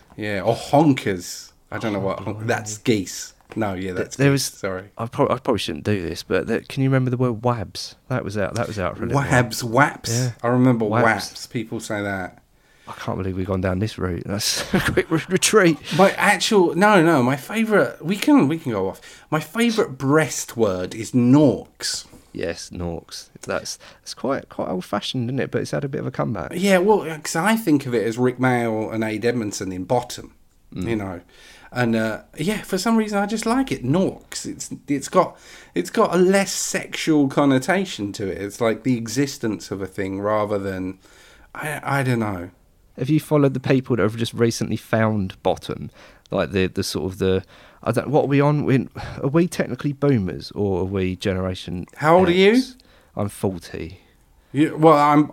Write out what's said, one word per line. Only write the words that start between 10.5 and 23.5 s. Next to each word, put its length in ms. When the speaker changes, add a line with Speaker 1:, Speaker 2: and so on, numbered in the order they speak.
Speaker 2:
Waps. 200
Speaker 1:
waps. 180
People 320
say 220
that. 380
Speaker 2:
I 60
can't 260
believe 180
we've 100
gone 160
down 180
this 180
route. 280
That's 480
<laughs> 0
a 60
quick 300
re-, 180
retreat. 500
Speaker 1:
My 160
actual, 640
no, 260
no, 200
my 140
favourite, 680
we 120
can, 300
we 120
can 140
go 160
off. 120
My 100
favourite 580
Brest 580
word 380
is 180
norks. 920
Speaker 2:
Yes, 380
norks. 600
That's, 360